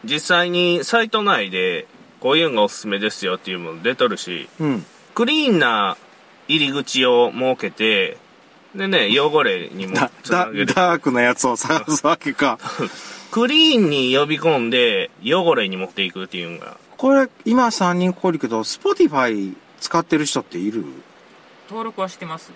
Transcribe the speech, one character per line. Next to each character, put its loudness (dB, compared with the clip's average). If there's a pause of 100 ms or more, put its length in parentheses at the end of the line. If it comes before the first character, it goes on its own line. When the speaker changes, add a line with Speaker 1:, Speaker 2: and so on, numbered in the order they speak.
Speaker 1:
実 -4
際 2
に 0
サ 2
イ -4
ト -2
内 0
で、 -2 (340)
こ 0
う 4
い 4
う 0
の -4
が 4
お 4
す -6
す -10
め -4
で -2
す -8
よ 0
っ -14
て -12
い -6
う -6
も -10
の -14
出 -2
と 2
る -2
し、 -10 (100)
Speaker 2:
う -2
ん。 -2 (300)
Speaker 1:
ク 2
リ 0
ー 4
ン 4
な 2 (540)
入 2
り -4
口 -2
を 6
設 0
け -6
て、 0 (580)
で -4
ね、 2
汚 2
れ -2
に -10
も -6
Speaker 2:
だ-、 0 (100)
Speaker 1:
つ -2
な 0
げ -6
る。 2
Speaker 2:
だ-、 0
ダ 4
ー -4
ク 0
な 2
や 2
つ 0
を 0
探 -2 (100)
す -2
わ 2
け -6
か。 -2 (360)
Speaker 1:
<laughs> -16
ク 2
リ 4
ー 6
ン 4
に 0
呼 4
び -2
込 2
ん -2
で、 2 (120)
汚 2
れ 0
に -6
持 -6
っ -14
て -4
い -4
く -10
っ -20
て -12
い -8
う -10
の -12
が。 -16 (220)
Speaker 2:
こ 4
れ、 4 (160)
今 2
三 0
人 2
こ -8
こ 0
い -2
る -4
け -4
ど、 0
Spotify 0 (260)
使 -4
っ 2
て 0
る 0
人 -2
っ -12
て -12
い -2
る？ -4 (880)
Speaker 3:
登 -8
録 -8
は -4
し -16
て -14
ま -10
す。 -18